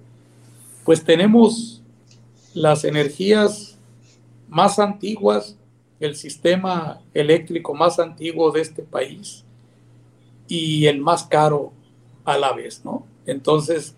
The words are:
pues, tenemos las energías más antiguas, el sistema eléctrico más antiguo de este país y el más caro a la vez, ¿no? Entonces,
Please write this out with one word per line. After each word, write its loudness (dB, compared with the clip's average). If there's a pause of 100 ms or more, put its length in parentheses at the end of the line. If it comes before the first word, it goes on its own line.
(840)
pues, 4
tenemos 4 (720)
las 2
energías 0 (720)
más 2
antiguas, -2 (440)
el -6
sistema -4 (120)
eléctrico 0
más 2
antiguo -2
de 0
este -10
país -10 (1040)
y 0
el 2
más 0
caro 0 (540)
a -2
la 0
vez, -12
¿no? -12 (200)
Entonces, -4